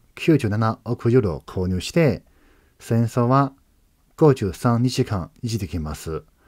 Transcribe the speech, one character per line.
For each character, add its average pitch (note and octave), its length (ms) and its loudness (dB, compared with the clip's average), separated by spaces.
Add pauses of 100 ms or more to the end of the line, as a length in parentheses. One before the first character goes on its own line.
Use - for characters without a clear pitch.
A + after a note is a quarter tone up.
(160)
九 D#3+ 220 2
十 A#2 120 -2
七 A2 340 0
億 A#2 280 -2
ユ B2+ 80 4
ー - 20 6
ロ F#2 140 -2
を C2+ 60 -10
購 - 260 -4
入 F#2 120 -2
し - 120 -8
て、 C#3+ 320 2 (560)
戦 A#2 240 0
争 A#2+ 180 -2
は C3+ 320 2 (640)
五 C#3 160 6
十 G2 200 -2
三 A#2+ 280 0
日 B2 240 0
間 F2+ 260 -4 (120)
維 B2+ 40 -6
持 A2 120 -2
で F#2+ 80 -4
き F2+ 120 -6
ま D2+ 160 -6
す。 D#2 280 -8 (240)